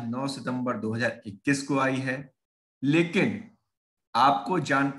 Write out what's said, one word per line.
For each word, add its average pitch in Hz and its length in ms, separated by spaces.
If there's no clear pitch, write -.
नौ 127 200
सितंबर 127 480
दो 110 180
हज़ार 117 320
इक्कीस 135 360
को 143 160
आई 131 180
है, 131 200
लेकिन 156 560
आपको 139 460
जान 139 380